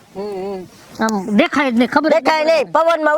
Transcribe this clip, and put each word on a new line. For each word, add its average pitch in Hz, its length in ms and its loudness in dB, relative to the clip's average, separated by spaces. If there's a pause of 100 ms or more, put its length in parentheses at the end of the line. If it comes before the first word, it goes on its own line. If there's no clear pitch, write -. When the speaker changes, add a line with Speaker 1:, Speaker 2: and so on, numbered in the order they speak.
(160)
Speaker 1:
હમ, 202 260 -10
હમ. 196 180 -8 (420)
આમ 220 120 0 (260)
દેખાય 285 320 0
જ 220 60 -2
નહીં, 247 160 2
ખબર 294 160 2
જ 294 60 4
Speaker 2:
દેખાય 311 340 0
નહીં, 254 240 0
પવનમાં 311 440 2